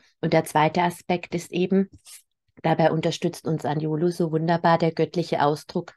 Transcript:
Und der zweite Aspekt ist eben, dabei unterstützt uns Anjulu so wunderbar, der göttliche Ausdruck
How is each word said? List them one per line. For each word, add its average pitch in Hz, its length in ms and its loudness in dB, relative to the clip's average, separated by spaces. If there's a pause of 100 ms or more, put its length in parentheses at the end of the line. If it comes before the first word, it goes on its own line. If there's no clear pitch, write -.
(220)
Und 165 120 -2
der 160 100 4
zweite 156 400 2
Aspekt 175 520 -4
ist 170 160 -8
eben, 190 380 0 (720)
dabei 160 300 2
unterstützt 165 560 -2
uns 160 180 -2
Anjulu 156 440 -2
so 170 220 -2
wunderbar, 165 460 2
der 165 140 0
göttliche 165 520 -2
Ausdruck 156 540 -2